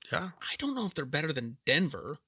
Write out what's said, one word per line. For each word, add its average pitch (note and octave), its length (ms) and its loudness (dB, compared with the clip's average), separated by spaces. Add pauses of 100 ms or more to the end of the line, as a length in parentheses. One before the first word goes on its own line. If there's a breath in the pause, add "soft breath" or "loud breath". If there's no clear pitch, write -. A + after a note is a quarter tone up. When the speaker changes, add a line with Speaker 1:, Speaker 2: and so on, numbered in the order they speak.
(120)
Speaker 1:
Yeah. F3+ 200 -2 (100)
Speaker 2:
I - 160 -6
don't C#4 180 -2
know A#3 100 0
if F3+ 80 -2
they're C#3+ 120 -2
better D3+ 260 0
than A#2+ 340 -4
Denver. D3 520 4 (100)